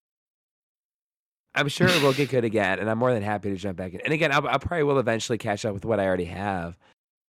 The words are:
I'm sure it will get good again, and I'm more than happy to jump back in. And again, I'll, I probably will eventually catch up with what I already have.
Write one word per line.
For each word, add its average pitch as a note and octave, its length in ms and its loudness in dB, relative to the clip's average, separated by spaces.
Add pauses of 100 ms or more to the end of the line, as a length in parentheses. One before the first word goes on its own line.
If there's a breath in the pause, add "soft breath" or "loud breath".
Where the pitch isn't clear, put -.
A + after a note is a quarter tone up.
(1600)
I'm C#3+ 120 0
sure E3+ 200 2
it F3 140 4
will C#3 120 4
get C3+ 160 0
good B2+ 140 2
again, G2+ 360 2
and G#2 100 -2
I'm A2 80 0
more B2+ 160 2
than G#2+ 100 0
happy G#2 260 -4
to G2+ 60 -2
jump F#2 220 -6
back F#2 160 -8
in. F#2 80 -12
And C3+ 120 -2
again, D#3 180 2
I'll, C#3 160 2
I B2+ 100 2
probably D#3+ 260 -2
will C#3+ 160 2
eventually A2+ 380 0
catch G#2 280 -4
up G#2+ 80 -2
with G2 120 -8
what A2 140 2
I G2 60 2
already F#2 200 2
have. E2+ 520 -6 (520)